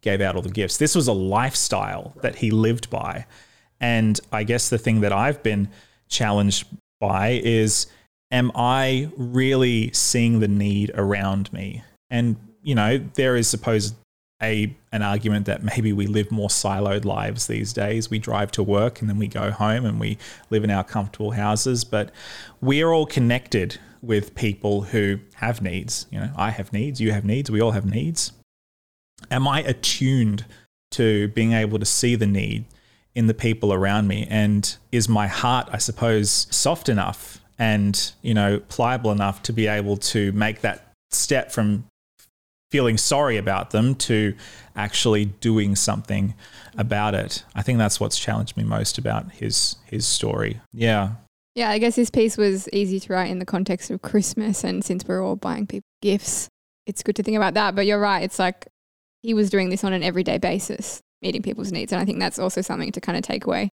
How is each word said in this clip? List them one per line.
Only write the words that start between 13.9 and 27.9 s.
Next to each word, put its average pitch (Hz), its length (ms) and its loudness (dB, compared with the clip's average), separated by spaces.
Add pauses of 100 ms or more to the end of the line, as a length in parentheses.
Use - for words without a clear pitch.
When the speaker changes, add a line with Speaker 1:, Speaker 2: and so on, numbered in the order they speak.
Speaker 1:
a, 107 320 0 (160)
an 110 100 -2
argument 104 440 0
that 101 160 -2
maybe 110 300 0
we 98 140 0
live 104 240 0
more 101 180 -2
siloed 101 560 0
lives 104 420 -2
these 110 260 -4
days. 110 380 -2
We 113 80 -2
drive 104 340 -2
to 107 100 -2
work 101 380 2
and 110 80 -2
then 104 100 0
we 104 80 0
go 101 240 -4
home 110 340 0
and 107 140 0
we 107 200 -4 (320)
live 107 140 2
in 104 60 2
our 101 140 0
comfortable 107 480 -4
houses, 113 520 0
but 104 260 -2 (500)
we 139 220 2
are 165 100 4
all 156 140 4
connected 120 720 0 (240)
with 107 320 0
people 101 480 0
who 98 360 0 (180)
have - 260 -4
needs. 92 480 -6
You 98 100 -8
know, - 160 -6
I 104 140 0
have 104 220 -8
needs, 127 280 -2
you 110 120 2
have 101 120 -2
needs, 120 260 -2
we 107 100 2
all 113 120 4
have 98 140 -2
needs. 127 460 -2 (960)